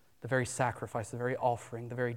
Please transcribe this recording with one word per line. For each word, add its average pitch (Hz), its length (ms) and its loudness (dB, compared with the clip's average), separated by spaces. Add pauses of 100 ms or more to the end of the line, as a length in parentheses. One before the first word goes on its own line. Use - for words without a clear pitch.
(200)
the - 80 -8
very 127 180 4
sacrifice, 117 640 -2
the 123 60 -6
very 123 200 0
offering, 120 520 0
the 120 60 -6
very 120 220 0